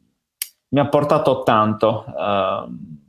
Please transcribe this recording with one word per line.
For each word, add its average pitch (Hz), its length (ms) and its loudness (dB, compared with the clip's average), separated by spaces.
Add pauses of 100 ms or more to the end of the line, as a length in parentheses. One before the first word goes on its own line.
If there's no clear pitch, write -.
(680)
mi 135 100 2
ha 143 80 2
portato 147 560 2
tanto, 107 640 2 (120)
ehm, 98 720 -4 (180)